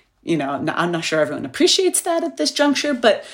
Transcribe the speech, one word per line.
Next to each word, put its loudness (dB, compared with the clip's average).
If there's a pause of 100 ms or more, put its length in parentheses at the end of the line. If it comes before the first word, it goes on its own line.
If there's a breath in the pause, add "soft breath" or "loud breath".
(220 loud breath)
You 0
know, -2
n-, -4
I'm -2
not -4
sure 0
everyone -2
appreciates 2
that 0
at -6
this -2
juncture, 2
but, 2